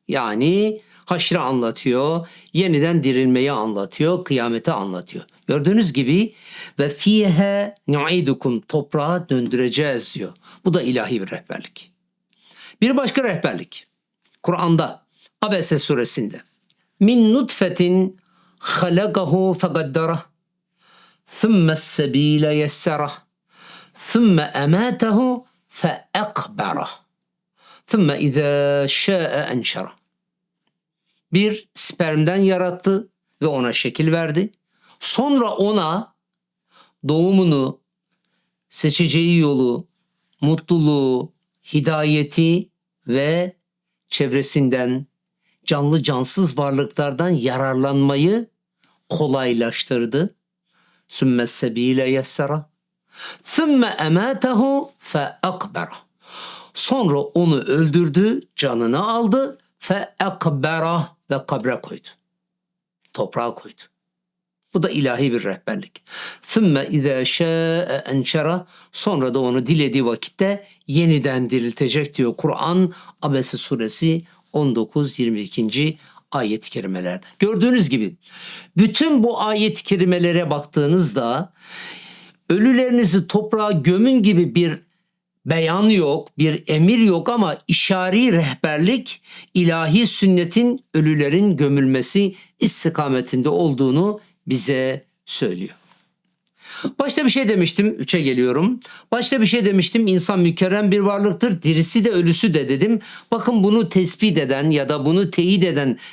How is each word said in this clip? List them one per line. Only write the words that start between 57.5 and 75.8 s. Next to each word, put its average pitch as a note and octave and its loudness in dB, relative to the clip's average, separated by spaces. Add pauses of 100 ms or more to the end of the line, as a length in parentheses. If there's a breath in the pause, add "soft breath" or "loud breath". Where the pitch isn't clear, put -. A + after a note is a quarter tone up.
öldürdü, E3 2 (160)
canını B2 0
aldı. A#3 0 (220)
فَأَقْبَرَهُ E3 -4 (260)
ve C3+ -6
kabre B2 -4
koydu. - -16 (1040)
Toprağa A#2 -4
koydu. - -20 (920)
Bu F3 -2
da F#3 0
ilahi C3 0
bir A2 -2
rehberlik. G2 -8 (400 loud breath)
ثُمَّ D#3 2
اِذَا C#3 -2
شَاءَ E3 -2
أَنْشَرَهُ. D#3 -2 (280 loud breath)
Sonra C3+ -2
da C3+ 0
onu B2 0
dilediği C3+ 0
vakitte F#3+ -4 (200 loud breath)
yeniden C3+ 0
diriltecek C3 -2
diyor A#2+ -2
Kur'an, F3 -2 (300 loud breath)
Abese C3+ -2
suresi C#3+ 0 (300 soft breath)
on C#3+ 0
dokuz B2 -2
yirmi A2+ -2
ikinci A#2+ -4 (340 loud breath)